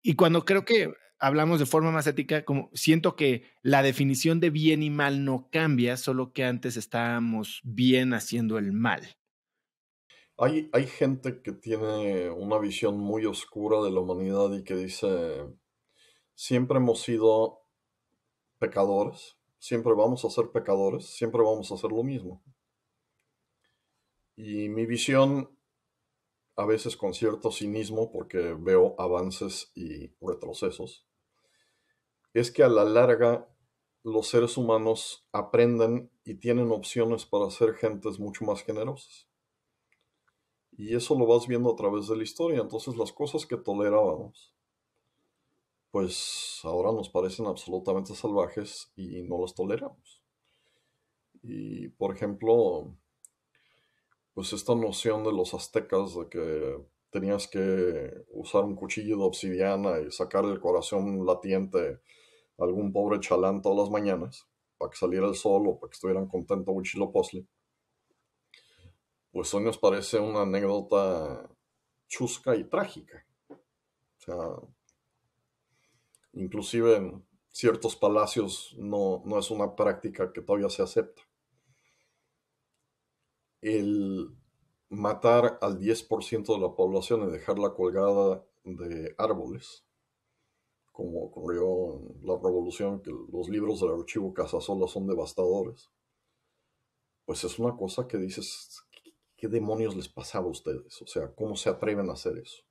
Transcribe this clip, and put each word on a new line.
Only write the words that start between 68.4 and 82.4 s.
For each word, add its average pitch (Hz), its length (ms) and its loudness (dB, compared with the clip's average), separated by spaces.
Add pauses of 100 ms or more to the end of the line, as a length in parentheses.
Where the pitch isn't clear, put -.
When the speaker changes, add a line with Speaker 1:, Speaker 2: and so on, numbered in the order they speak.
Speaker 2:
Pues 90 220 -6
hoy 101 100 0
nos 113 140 -2
parece 101 420 2
una 104 220 0
anécdota 98 1080 0 (580)
chusca - 480 -2
y 98 100 -4
trágica. - 600 -6 (240)
O - 720 -20
sea, 87 140 -10 (2000)
inclusive 104 640 2
en 95 280 -6 (220)
ciertos - 480 0
palacios 104 840 0
no, 101 480 -2
no 104 140 0
es 98 100 -4
una 101 260 -4
práctica 98 560 -2
que - 100 -12
todavía 101 280 0
se - 140 -2
acepta. - 380 -4 (2500)